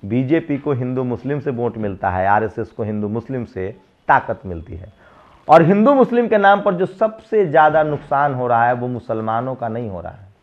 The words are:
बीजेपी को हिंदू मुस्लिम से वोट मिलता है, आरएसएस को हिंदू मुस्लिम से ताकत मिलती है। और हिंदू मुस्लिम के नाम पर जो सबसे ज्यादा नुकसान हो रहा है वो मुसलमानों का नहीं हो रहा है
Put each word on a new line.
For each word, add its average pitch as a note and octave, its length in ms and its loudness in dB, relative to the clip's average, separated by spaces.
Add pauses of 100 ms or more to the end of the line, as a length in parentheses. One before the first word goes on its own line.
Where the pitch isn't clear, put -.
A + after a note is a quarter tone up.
बीजेपी C3+ 540 -2
को D3 140 -4
हिंदू B2+ 320 -4
मुस्लिम B2+ 360 -4
से D3 100 -6
वोट A#2 280 -4
मिलता G2 320 -4
है, F#2 160 0
आरएसएस G#2+ 440 0
को - 120 -10
हिंदू G#2+ 260 -4
मुस्लिम A#2 360 -6
से G2 320 -10 (320)
ताकत B2 380 0
मिलती E2+ 280 -10
है। F2 180 -18 (560)
और E3 140 8
हिंदू G#3 320 4
मुस्लिम A#3+ 340 2
के G#3+ 100 2
नाम G3+ 220 4
पर G3+ 140 0
जो F3+ 120 -2
सबसे G#3+ 600 -2
ज्यादा D#3 360 4
नुकसान C#3+ 520 -2
हो B2 120 -4
रहा A#2+ 200 2
है B2 60 2
वो B2 160 -4
मुसलमानों A2+ 680 -6
का A#2 140 -8
नहीं A2+ 220 -8
हो F2+ 100 -10
रहा F2+ 120 -14
है - 160 -20 (140)